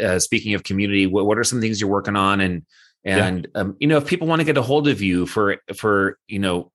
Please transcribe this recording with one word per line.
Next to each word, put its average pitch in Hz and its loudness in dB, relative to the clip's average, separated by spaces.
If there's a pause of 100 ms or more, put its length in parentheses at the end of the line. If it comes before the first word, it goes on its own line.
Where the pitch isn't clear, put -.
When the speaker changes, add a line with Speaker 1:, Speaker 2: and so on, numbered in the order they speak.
Speaker 1:
uh, 92 2
speaking 104 0
of 95 -4
community, 101 2
what, 98 2
what 107 2
are 117 0
some 120 -2
things 110 -2
you're 104 -2
working 101 0
on? 98 2
And, 90 -2 (380)
Speaker 2:
Yeah. 98 2
Speaker 1:
and, 90 -2
um, 101 -4
you 147 0
know, 156 4
if 143 -2
people 175 -2
wanna 165 2
get 147 0
a 131 0
hold 143 2
of 127 0
you 90 0
for, 101 0 (180)
for, 98 0 (100)
you 104 -8
know, 90 -2